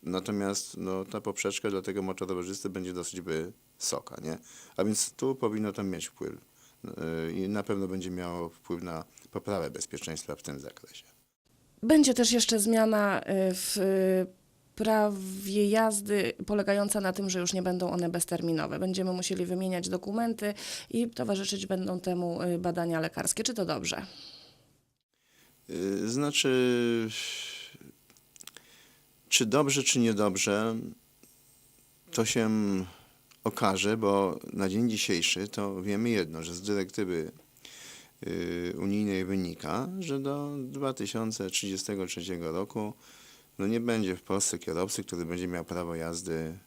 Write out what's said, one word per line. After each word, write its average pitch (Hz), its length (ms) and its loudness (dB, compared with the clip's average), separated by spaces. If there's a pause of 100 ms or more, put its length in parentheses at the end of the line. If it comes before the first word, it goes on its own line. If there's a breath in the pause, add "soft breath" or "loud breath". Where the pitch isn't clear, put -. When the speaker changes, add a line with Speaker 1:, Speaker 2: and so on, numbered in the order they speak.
Speaker 1:
Natomiast, 98 720 -2
no, 92 280 -4
ta 104 160 -6
poprzeczka 101 480 -2
dla 95 120 0
tego 98 200 -4
motorowerzysty 92 680 -4
będzie 92 240 -6
dosyć 90 280 -6
wysoka, - 1000 -6
nie? 78 160 -6 (400 loud breath)
A 92 60 4
więc 107 280 0
tu 131 240 -2
powinno 107 380 0
to 104 100 -4
mieć 92 220 -4
wpływ, - 280 -10
y, - 960 -8
i 92 180 -2
na 104 140 -2
pewno 98 240 -2
będzie 92 240 -4
miało 87 380 -6
wpływ 87 340 -8
na 82 220 -8 (260 loud breath)
poprawę 92 400 -4
bezpieczeństwa - 640 -8
w - 60 -20
tym 71 180 -10
zakresie. - 440 -18 (800)
Speaker 2:
Będzie 269 300 10
też 240 180 6
jeszcze 226 280 4
zmiana, 214 600 6
y, - 20 -10 (300)
w, - 240 -2
y, 190 680 2 (300)
prawie 202 920 2
jazdy 208 640 4 (120)
polegająca 202 560 2
na 185 120 2
tym, 196 160 -2
że 185 100 0
już 180 140 0
nie 185 80 2
będą 180 280 0
one 175 200 0
bezterminowe. 165 680 0
Będziemy 185 340 0
musieli 185 320 -2
wymieniać 185 440 -2
dokumenty 208 640 -2 (360 loud breath)
i 233 200 0
towarzyszyć 196 560 -2
będą 190 340 -2
temu, 175 420 -2
y, 175 160 0
badania 170 420 0
lekarskie. - 440 -2
Czy 254 100 -2
to 208 120 -2
dobrze? 165 400 -4 (1600 loud breath)
Speaker 1:
Y, 95 400 0
znaczy, 123 1000 4 (2250 loud breath)
czy - 160 4
dobrze, 135 380 4
czy - 160 4
niedobrze, 104 760 4 (1400)
to 113 140 4
się 113 240 2 (920 loud breath)
okaże, 104 540 2
bo 98 420 4 (140)
na 98 160 0
dzień 113 200 2
dzisiejszy 98 580 0
to 98 340 -4
wiemy 104 280 0
jedno, 82 340 0
że 85 100 -8
z 87 80 -10
dyrektywy, 95 720 -2 (960 loud breath)
y, 87 500 -4
unijnej 98 480 0
wynika, 92 640 -2 (100)
że 151 200 -4
do 143 380 -4
dwa 135 360 -4
tysiące 110 560 -4
trzydziestego 95 560 -2
trzeciego 85 460 -4
roku, 104 420 -4 (640 loud breath)
no, 98 100 -2
nie 113 120 2
będzie 110 360 2
w 87 60 -12
Polsce - 380 0
kierowcy, 92 440 -2
który 87 220 -4
będzie 90 220 -4
miał 87 180 -4
prawo 85 300 -4
jazdy 82 720 -4